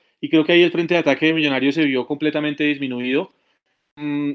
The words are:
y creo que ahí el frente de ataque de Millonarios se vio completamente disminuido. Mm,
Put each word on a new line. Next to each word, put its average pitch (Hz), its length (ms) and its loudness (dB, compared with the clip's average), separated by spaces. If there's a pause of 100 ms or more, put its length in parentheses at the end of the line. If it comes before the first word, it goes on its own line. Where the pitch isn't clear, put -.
(220)
y 143 80 -8
creo 156 160 4
que 175 80 2
ahí 175 100 8
el 170 80 4
frente 170 220 -2
de 175 80 2
ataque 147 240 0
de 160 80 4
Millonarios 139 420 0
se 160 120 0
vio 127 200 -2
completamente 151 580 -4
disminuido. 139 680 -4 (640)
Mm, 147 380 -6